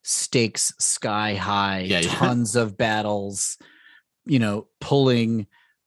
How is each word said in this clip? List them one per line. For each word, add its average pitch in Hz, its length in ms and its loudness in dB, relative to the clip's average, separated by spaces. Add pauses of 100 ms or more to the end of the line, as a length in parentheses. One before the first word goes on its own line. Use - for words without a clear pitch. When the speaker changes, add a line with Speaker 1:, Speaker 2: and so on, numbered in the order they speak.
Speaker 1:
stakes - 720 0
sky 107 560 -2
high, 98 460 0
Speaker 2:
Yeah, 92 200 0
yeah. 85 140 0
Speaker 1:
tons 120 420 0
of 110 220 0
battles, 104 800 -2 (680)
you 143 140 4
know, 107 300 -2 (120)
pulling 117 680 2 (400)